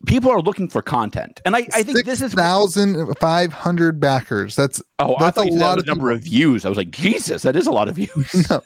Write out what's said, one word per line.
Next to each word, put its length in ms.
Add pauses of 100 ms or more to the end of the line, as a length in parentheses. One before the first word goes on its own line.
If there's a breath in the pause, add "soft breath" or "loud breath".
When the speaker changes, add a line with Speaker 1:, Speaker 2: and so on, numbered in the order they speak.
Speaker 1:
people 240
are 120
looking 280
for 140
content, 600
and 120
I, 180
I 80
think 240
this 160
is 100
Speaker 2:
six 40
thousand 840
five 340
hundred 480
backers. 560
That's, 280 (160)
Speaker 1:
Oh, 160
I 80
Speaker 2:
that's 140
Speaker 1:
thought 40
Speaker 2:
a 40
Speaker 1:
you 80
said 80
that 40
Speaker 2:
lot 120
Speaker 1:
was 40
Speaker 2:
of 60
Speaker 1:
the 40
number 180
Speaker 2:
people. 80
Speaker 1:
of 60
views. 440
I 20
was 80
like, 140
"Jesus, 500
that 140
is 100
a 60
lot 160
of 80
views." 500
Speaker 2:
<laughs> 60
No, 140